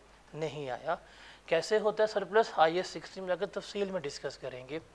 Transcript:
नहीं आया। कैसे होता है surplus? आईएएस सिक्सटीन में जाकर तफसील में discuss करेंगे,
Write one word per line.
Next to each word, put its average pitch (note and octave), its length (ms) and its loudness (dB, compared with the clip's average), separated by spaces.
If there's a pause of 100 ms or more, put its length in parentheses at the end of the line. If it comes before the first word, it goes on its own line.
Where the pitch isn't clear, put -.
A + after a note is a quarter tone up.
(340)
नहीं D3 360 -6
आया। C3 280 -4 (500)
कैसे E3 300 4
होता G#3+ 260 2
है G#3+ 40 4
surplus? G#3+ 500 2
आईएएस E3 280 4
सिक्सटीन - 380 -12
में F#3 40 -6
जाकर F3+ 180 0
तफसील G3 440 -4
में F#3 120 -4
discuss C#3+ 340 -8
करेंगे, C3 440 -10 (140)